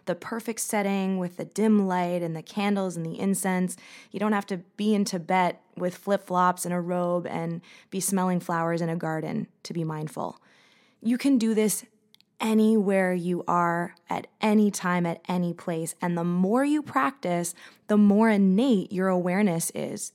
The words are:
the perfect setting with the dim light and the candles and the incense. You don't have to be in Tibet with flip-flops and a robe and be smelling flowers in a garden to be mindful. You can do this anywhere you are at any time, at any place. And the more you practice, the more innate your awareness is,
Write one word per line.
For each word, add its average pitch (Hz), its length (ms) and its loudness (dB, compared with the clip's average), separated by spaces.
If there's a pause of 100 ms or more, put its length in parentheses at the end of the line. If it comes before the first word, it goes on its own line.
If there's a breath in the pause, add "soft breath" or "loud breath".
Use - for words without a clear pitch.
the 175 120 -4
perfect 226 440 -8
setting 196 580 0
with 180 200 -6
the 165 80 -8
dim 202 420 2
light 180 340 -2
and 165 140 -4
the 160 60 -10
candles 196 560 -2
and 165 80 -6
the 160 120 -8
incense. 185 600 0 (340 loud breath)
You - 80 -10
don't 214 140 0
have 202 140 -2
to 196 100 -6 (180)
be 208 180 0
in 202 120 2
Tibet 180 560 0 (160)
with 180 180 -4
flip-flops 180 680 0
and 175 80 -2
a 180 80 0
robe 175 440 -2
and 165 360 -6 (280 loud breath)
be 190 120 -4
smelling 185 400 0
flowers 170 400 -2
in 170 80 -2
a 165 80 -2
garden 156 500 -4 (160)
to - 80 -14
be 165 140 -4
mindful. 156 560 -8 (600 soft breath)
You 240 160 0
can 277 200 2
do 226 160 2
this 214 320 0 (560)
anywhere 214 720 4
you 180 340 -2
are 175 480 0 (140)
at - 180 -6 (140)
any 214 280 4
time, 180 360 0
at 165 240 -4
any 175 240 -2
place. 165 480 -6
And 175 160 -2
the 170 80 -2
more 185 400 2
you 294 180 0
practice, 180 720 -2 (320 loud breath)
the 208 100 4
more 208 320 6
innate 196 600 4
your 185 160 0
awareness 180 680 0
is, - 420 -8